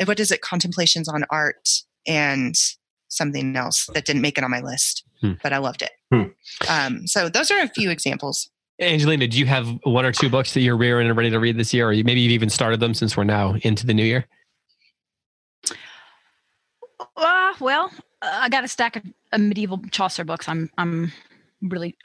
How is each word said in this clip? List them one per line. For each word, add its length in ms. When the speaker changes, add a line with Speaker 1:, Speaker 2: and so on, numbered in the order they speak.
Speaker 1:
what 160
is 100
it? 80
Contemplations 720
on 200
Art 380
and 460
something 480
else 400
that 100
didn't 160
make 160
it 60
on 80
my 100
list, 420
Speaker 2:
Hmm. 100
Speaker 1:
but 100
I 60
loved 240
it. 100
Speaker 3:
Hmm. 100
Speaker 1:
Um, 380
so 220
those 200
are 100
a 80
few 220
examples. 580
Speaker 2:
Angelina, 480
do 120
you 80
have 200
one 220
or 60
two 180
books 240
that 80
you're 160
rearing 300
and 100
ready 140
to 80
read 180
this 160
year, 140
or 60
you, 100
maybe 180
you've 120
even 160
started 300
them 140
since 240
we're 60
now 400
into 240
the 80
new 100
year? 220
Speaker 4:
Uh, 420
well, 320
uh, 100
I 180
got 140
a 40
stack 280
of, 80
uh, 60
medieval 420
Chaucer 320
books 240
I'm, 300
I'm 340
really 440